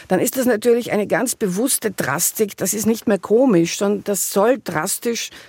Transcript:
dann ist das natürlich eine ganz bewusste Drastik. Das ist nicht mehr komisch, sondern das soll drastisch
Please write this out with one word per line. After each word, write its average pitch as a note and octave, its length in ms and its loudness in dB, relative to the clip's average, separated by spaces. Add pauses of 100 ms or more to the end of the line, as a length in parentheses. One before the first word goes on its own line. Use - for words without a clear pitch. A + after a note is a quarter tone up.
dann F#3 120 2
ist - 160 -2
das C4 100 0
natürlich A#3 460 2
eine G3+ 140 0
ganz G3 280 0
bewusste G#3+ 560 -2
Drastik. - 640 -2
Das F#3+ 180 -4
ist G#3 120 -2
nicht A3 200 0
mehr G3+ 120 2
komisch, G#3 600 2
sondern G3+ 260 -2
das - 260 -2
soll A3+ 320 2
drastisch G3 680 -4 (180)